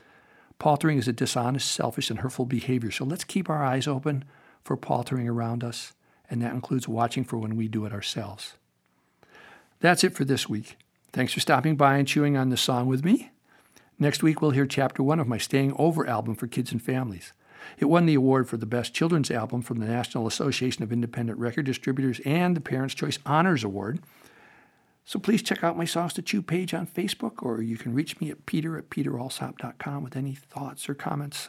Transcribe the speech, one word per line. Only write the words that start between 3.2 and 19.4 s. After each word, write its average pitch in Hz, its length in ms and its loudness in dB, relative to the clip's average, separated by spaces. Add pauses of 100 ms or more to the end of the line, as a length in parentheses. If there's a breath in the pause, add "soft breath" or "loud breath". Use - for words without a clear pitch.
keep 185 240 -2
our 151 140 0
eyes 131 240 0
open 139 360 -2 (400 soft breath)
for 135 140 -2
paltering 123 520 -2
around 117 340 -2
us, - 300 -8 (360 soft breath)
and 120 120 -2
that 120 120 -2
includes 123 340 -2
watching 117 380 0
for 120 120 -4
when 110 200 -4
we 113 100 0
do 110 180 -2
it 104 60 -6
ourselves. 104 640 -8 (1300 loud breath)
That's 175 220 6
it 180 120 4
for 147 100 0
this 131 240 0
week. - 280 -6 (340)
Thanks 127 220 0
for - 60 -2
stopping 147 360 4
by 139 220 6
and 139 100 4
chewing 147 300 4
on 131 120 2
the 123 80 2
song 123 300 2
with 131 160 2
me. 208 280 4 (680 soft breath)
Next 143 240 2
week, 156 180 4
we'll 151 100 4
hear 135 140 4
chapter 135 360 0
one 151 180 4
of 127 80 0
my 117 100 0
Staying 139 400 2
Over 160 300 2
album 113 280 -2
for 120 120 -6
kids 120 240 -4
and 117 100 -2
families. 127 500 -4 (460 loud breath)
It 151 80 2
won 170 200 6
the 160 80 6
award 131 340 4
for 117 100 -4
the 113 80 -6
best 117 280 -2
children's 160 380 2
album 120 300 -2